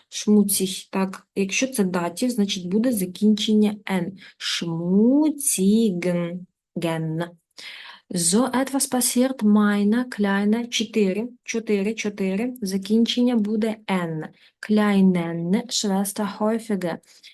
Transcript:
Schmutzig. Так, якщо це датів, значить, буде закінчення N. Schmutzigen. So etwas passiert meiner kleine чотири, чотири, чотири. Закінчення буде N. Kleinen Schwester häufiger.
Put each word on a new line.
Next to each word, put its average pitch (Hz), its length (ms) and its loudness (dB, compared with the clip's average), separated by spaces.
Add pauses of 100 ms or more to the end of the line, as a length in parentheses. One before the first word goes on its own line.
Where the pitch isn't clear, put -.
Schmutzig. 202 840 0
Так, 190 440 -4
якщо 196 320 -2
це 254 180 0
датів, 175 460 -2
значить, 196 380 -2
буде 220 240 0
закінчення 208 840 2 (100)
N. 190 260 -2 (260)
Schmutzigen. 185 2000 2 (1800)
So 185 380 2
etwas 262 360 -2
passiert 254 540 0
meiner 208 600 4
kleine 208 640 0
чотири, 214 600 0 (160)
чотири, 214 500 -2
чотири. 208 680 -4
Закінчення 220 760 2
буде 214 400 0 (100)
N. 165 420 -4 (320)
Kleinen 190 1080 2
Schwester 202 680 -2
häufiger. 214 640 -2 (340)